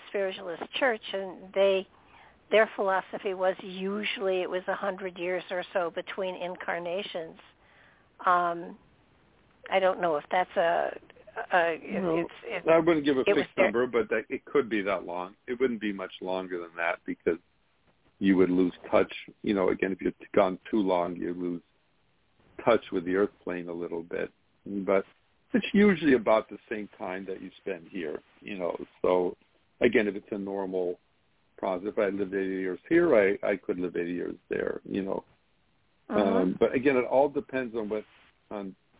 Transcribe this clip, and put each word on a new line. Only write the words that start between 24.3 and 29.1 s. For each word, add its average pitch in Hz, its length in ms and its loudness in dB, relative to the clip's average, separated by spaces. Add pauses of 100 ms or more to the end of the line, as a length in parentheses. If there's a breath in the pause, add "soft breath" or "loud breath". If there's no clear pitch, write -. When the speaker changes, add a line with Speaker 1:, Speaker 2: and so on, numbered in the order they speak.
Speaker 2:
But 98 400 0 (480)
it's 220 200 2
usually 180 400 6
about 110 360 4
the 104 80 -14 (120)
same 104 280 -6
time 95 300 -8
that 95 140 -10
you 92 160 -12
spend 82 340 -8
here, 78 280 -6 (220)
you 101 160 -10
know. 87 180 -2 (260)
So, 90 340 2 (460)